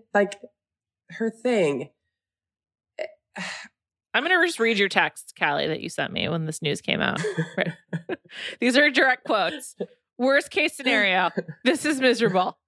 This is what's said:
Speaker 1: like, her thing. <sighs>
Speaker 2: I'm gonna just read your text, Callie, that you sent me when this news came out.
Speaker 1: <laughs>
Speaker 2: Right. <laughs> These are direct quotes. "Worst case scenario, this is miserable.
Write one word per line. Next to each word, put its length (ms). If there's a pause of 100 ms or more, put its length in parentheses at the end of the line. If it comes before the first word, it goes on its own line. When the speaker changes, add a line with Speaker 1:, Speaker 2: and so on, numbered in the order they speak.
(140)
Speaker 1:
like, 260 (720)
her 200
thing. 600 (1500)
<sighs> 760
Speaker 2:
I'm 100
gonna 220
just 160
read 160
your 100
text, 500
Callie, 300
that 140
you 80
sent 240
me 160
when 160
this 160
news 180
came 220
out. 200 (180)
Speaker 1:
<laughs> 180
Speaker 2:
Right. 160 (380)
<laughs> 500
These 160
are 120
direct 360
quotes. 500 (420)
"Worst 340
case 260
scenario, 540 (340)
this 180
is 160
miserable. 580 (100)